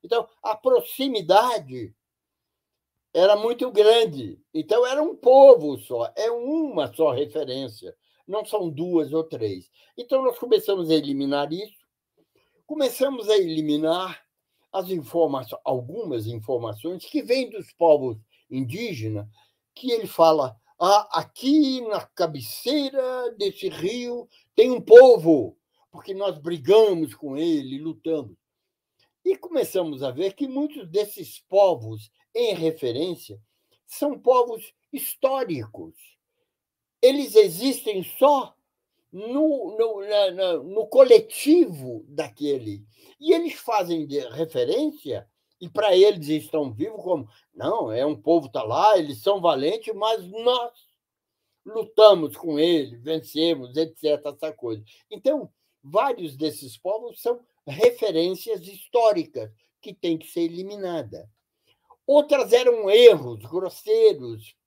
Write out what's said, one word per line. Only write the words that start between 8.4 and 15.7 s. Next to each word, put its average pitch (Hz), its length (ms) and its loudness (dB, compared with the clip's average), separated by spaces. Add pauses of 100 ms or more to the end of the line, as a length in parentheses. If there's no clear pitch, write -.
são 202 280 -6
duas 156 420 -4
ou 160 120 -4
três. 110 460 -10 (280)
Então, 262 260 -2
nós 240 140 -2
começamos 196 520 -2
a 160 40 4
eliminar 143 580 -4
isso, 202 320 -14 (840)
começamos 262 640 -4
a 214 80 4
eliminar 160 880 -2 (480)
as 185 160 -6
informações, 147 760 -4
algumas 135 600 -6